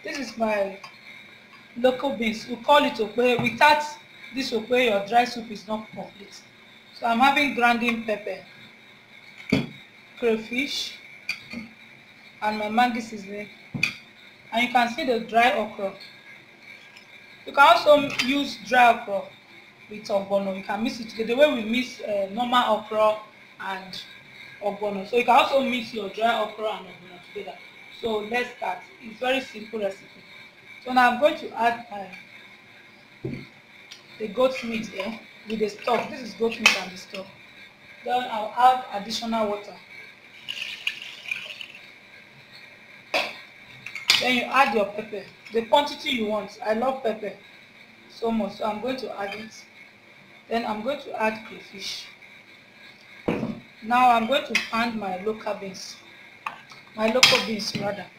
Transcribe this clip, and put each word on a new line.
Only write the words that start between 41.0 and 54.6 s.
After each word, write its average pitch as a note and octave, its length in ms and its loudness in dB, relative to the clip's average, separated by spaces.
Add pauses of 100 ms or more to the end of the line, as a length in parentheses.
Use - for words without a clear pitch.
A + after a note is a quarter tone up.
Then B3 160 2
you A#3+ 80 0
add B3+ 320 2
your G#3 100 2
pepper, G3+ 380 -10 (300)
the A3+ 120 0
quantity D4 460 0
you A3+ 140 -2
want. G#3 400 -6
I G#3+ 80 0
love C4 300 -2
pepper G#3 300 -4 (760)
so A3+ 220 -4
much, G#3 260 -2
so - 80 -6
I'm G#3+ 160 -4
going C4 160 -4
to A3+ 220 -10
add G3+ 160 -6
it. A3 300 -16 (840)
Then A#3 160 -2
I'm G#3+ 180 -6
going C#4 180 -4
to - 200 -8
add A3 260 -2
crayfish. - 580 -14 (1800)
Now B3 240 6
I'm A#3 160 4
going C#4 260 0
to G#3+ 100 0 (100)